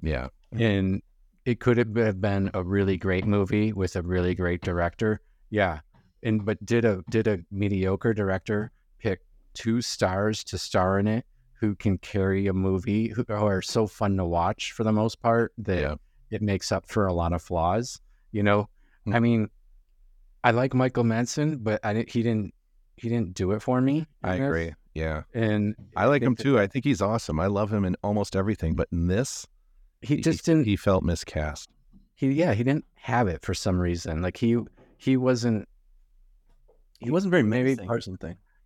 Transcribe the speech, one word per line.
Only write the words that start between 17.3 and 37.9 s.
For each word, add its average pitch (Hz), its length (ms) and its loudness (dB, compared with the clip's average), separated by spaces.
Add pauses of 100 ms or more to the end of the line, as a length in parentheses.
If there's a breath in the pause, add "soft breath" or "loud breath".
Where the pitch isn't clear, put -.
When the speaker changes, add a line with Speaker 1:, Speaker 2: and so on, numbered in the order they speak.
Speaker 2:
of 85 100 -2
flaws, 92 580 -2 (320)
you 104 120 0
know? 104 260 4 (380)
Speaker 1:
Mm. 104 80 0
Speaker 2:
I 120 40 4
mean, 117 300 2 (920)
I 113 80 6
like 127 220 2
Michael 127 300 2
Madsen, 120 600 0
but 107 200 0
I 107 100 0
didn't, 113 160 -2
he 117 140 0
didn't, 110 300 -2 (440)
he 117 120 -10
didn't 110 260 -2
do 92 160 0
it 107 100 0
for 127 200 0
me, 143 240 0 (180)
I 92 100 -2
Speaker 1:
I 92 40 -2
Speaker 2:
guess. 135 100 -2
Speaker 1:
agree. 82 260 -2 (220)
Yeah. 78 280 -4 (100)
Speaker 2:
And 107 420 0 (200)
Speaker 1:
I 95 100 0
like 139 180 4
Speaker 2:
I - 20 0
Speaker 1:
him 131 100 2
Speaker 2:
think - 40 -20
that - 40 -10
Speaker 1:
too. 135 160 4
I 101 80 2
think 123 180 -4
he's 127 160 0
awesome. 101 380 -2
I 92 80 0
love 101 240 0
him 104 140 0
in 90 180 -2
almost 104 320 -2
everything, 95 400 0
but 82 160 -2
in 85 160 0
this, 104 380 -2 (560)
Speaker 2:
He 147 160 0
Speaker 1:
he, - 40 -4
Speaker 2:
just 156 240 0
Speaker 1:
he, 170 60 4
Speaker 2:
didn't 156 140 4
Speaker 1:
he 101 120 2
felt 95 260 2
miscast. 76 640 -4 (460)
Speaker 2:
He, 135 160 0
yeah, 151 220 2
he 110 100 0
didn't 139 220 0 (100)
have 120 320 0
it 82 160 -4
for 95 100 -4
some 92 260 0
reason. 87 420 -2
Like, 90 160 -4
he, 117 200 2 (400 soft breath)
he 131 200 0
wasn't 120 500 0 (1300)
Speaker 3:
He 120 120 -6
wasn't 185 200 0
very 170 120 6
Speaker 2:
maybe 123 280 2
Speaker 3:
menacing 107 160 -4
Speaker 2:
part 120 120 0